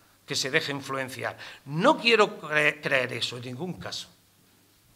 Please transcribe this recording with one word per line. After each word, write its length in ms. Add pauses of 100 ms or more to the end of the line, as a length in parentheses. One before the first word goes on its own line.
(260)
que 100
se 140
deje 220
influenciar. 680 (280)
No 320
quiero 420
cre-, 420
creer 320
eso 240
en 60
ningún 300
caso. 360 (880)